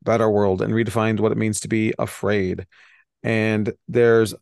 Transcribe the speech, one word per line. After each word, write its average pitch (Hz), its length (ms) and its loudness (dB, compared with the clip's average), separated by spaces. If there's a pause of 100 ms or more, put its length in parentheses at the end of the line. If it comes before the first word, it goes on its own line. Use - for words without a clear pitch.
about 113 200 0
our 110 100 2
world 101 300 2
and 104 120 -2
redefined 110 460 0
what 110 140 0
it 110 40 -2
means 110 220 -2
to - 80 -10
be 110 320 0
afraid. 98 680 -4 (560)
And 110 520 -2 (160)
there's 113 520 4